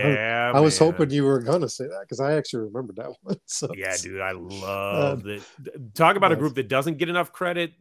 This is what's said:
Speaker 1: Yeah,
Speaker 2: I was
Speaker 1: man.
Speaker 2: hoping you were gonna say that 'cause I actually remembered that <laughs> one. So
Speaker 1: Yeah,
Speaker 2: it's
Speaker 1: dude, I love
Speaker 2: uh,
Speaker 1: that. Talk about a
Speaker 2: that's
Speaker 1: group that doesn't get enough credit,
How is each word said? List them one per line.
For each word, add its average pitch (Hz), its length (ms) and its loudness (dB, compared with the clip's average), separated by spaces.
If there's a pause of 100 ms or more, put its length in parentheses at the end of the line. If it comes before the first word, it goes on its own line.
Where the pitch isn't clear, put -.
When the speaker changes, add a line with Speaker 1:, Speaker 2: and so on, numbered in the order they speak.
(120)
Speaker 1:
Yeah, 117 420 0
Speaker 2:
I 135 60 8
was 151 200 6
Speaker 1:
man. 160 120 8
Speaker 2:
hoping 160 180 0
you 143 140 2
were 135 160 4
gonna 139 280 0
say - 180 -8
that 101 220 -10
'cause 113 120 -8
I 139 140 0
actually 135 300 -4
remembered 107 320 -10
that - 220 -10
<laughs> - 40 -20
one. 196 140 -6 (100)
So - 300 -6
Speaker 1:
Yeah, 95 180 -6
Speaker 2:
it's 85 80 -4
Speaker 1:
dude, 92 180 -10
I 95 120 -4
love 98 960 -4
Speaker 2:
uh, 104 100 -8 (260)
Speaker 1:
that. 127 320 -14
Talk 170 220 6
about 190 160 4
a - 20 2
Speaker 2:
that's 135 60 2
Speaker 1:
group 143 160 0
that 127 120 -2
doesn't 139 300 0
get 165 100 0
enough 175 240 -2
credit, 175 480 -4